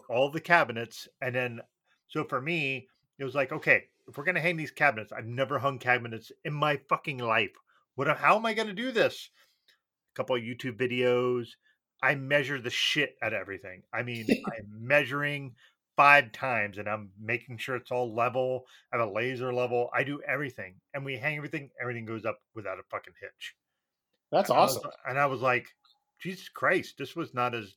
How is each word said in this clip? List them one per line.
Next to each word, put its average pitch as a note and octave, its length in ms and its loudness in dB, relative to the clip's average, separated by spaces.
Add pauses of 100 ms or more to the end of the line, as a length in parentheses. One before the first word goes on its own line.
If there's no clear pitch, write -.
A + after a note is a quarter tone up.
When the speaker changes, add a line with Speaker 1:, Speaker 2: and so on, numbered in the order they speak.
Speaker 1:
all C3 220 2
the D#3 100 -6
cabinets. A#2+ 680 0 (140)
And B2 120 -4
then, B2 260 -4 (480)
so D3+ 160 -4
for C3 160 -4
me, C#3 480 -4 (300)
it C#3 60 -6
was B2+ 100 -6
like, C#3 180 0
"Okay, D3 320 4 (240)
if - 100 -18
we're C#3+ 60 -10
gonna F3+ 160 0
hang E3+ 160 0
these D#3 140 -6
cabinets, A2 420 0
I've A2 140 -10
never B2+ 320 -2
hung C3+ 200 -2
cabinets A#2+ 520 -2 (140)
in D#3 80 -6
my D3 260 0 (100)
fucking D3 300 -4
life. A2+ 340 0 (420)
What, C3+ 220 -2
how F#3 200 6
am A3 100 -2
I A3+ 80 0
gonna G#3+ 200 -2
do A#3+ 180 -4
this?" F3 380 0 (380)
A - 480 -20
couple C3 200 -2
of A#2+ 60 -2
YouTube A#2+ 360 -8
videos. B2 680 2 (540)
I C3+ 140 4
measure C#3 440 0
the A#2+ 100 -4
shit - 520 0
out A2 100 0
of G#2 80 -2
everything. F#2 420 -12 (120)
I A#2 80 -2
mean, A#2 240 -6
Speaker 2:
<laughs> - 200 2
Speaker 1:
I'm G#2+ 200 -8 (200)
measuring C#3+ 680 0 (420)
five C#3+ 360 10
times G#2 460 -2
and G#2 100 -6
I'm G#2 220 -4 (100)
making A#2+ 380 -4
sure B2+ 180 -6
it's A#2+ 140 -10
all B2 240 -2
level. B2+ 500 0 (260)
I B2+ 80 -2
have A2+ 80 2
a G2 60 -6
laser B2 400 -2
level. B2 420 0
I B2+ 80 2
do C#3+ 240 -4
everything. B2+ 500 -6 (180)
And C#3 100 -6
we C3+ 140 -8
hang D3 180 -4
everything. D3 320 -8 (120)
Everything A#2+ 260 -6
goes A2 180 -8
up G#2+ 140 -4 (160)
without G2 240 -8
a G2 120 -16
fucking F#2+ 300 -10
hitch. - 340 -16 (800)
Speaker 2:
That's F#3+ 160 2
Speaker 1:
And B2+ 100 4
I E3 40 8
was, - 160 4
Speaker 2:
awesome. - 120 -10 (160)
Speaker 1:
and C3 120 -2
I C#3+ 80 4
was B2+ 160 -2
like, B2 240 2 (560)
"Jesus F#3 260 -10
Christ, D#3 500 0
this C#3 160 -10
was D#3 200 -10
not B2 200 0
as G2+ 220 -10